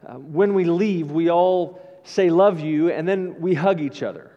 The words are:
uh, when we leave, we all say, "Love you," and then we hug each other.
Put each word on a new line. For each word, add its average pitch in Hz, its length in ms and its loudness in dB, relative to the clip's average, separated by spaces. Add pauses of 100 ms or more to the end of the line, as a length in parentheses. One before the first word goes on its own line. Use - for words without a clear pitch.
uh, - 60 -18
when 156 400 0
we 190 100 2
leave, 170 480 0
we 165 180 2
all 180 520 0 (240)
say, 185 240 0
"Love 175 320 4
you," 156 300 0
and 160 140 -6
then 185 360 -4
we 175 140 0
hug 175 260 0
each 135 220 -8
other. 87 340 -10